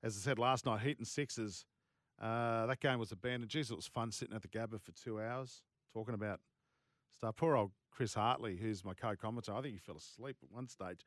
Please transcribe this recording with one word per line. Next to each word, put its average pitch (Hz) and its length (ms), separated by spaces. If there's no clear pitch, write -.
As 107 140
I 104 40
said 127 180
last 123 280
night, 110 140
Heat 139 180
and 113 80
sixes. 110 580
Uh, 113 460
that 127 140
game 131 180
was 110 120
abandoned. 120 400
Jeez, 151 200
it 117 60
was 80 100
fun 113 260
sitting - 220
at 110 80
the 92 60
Gabba 110 320
for - 120
two 110 280
hours 123 420
talking 113 220
about 104 260
stuff. - 260
Poor 160 200
old 101 160
Chris - 240
Hartley, 113 420
who's 98 280
my 95 100
co-commentator, 107 600
I 123 40
think 135 140
he 95 40
fell 90 180
asleep 123 460
at - 80
one 123 180
stage. 90 380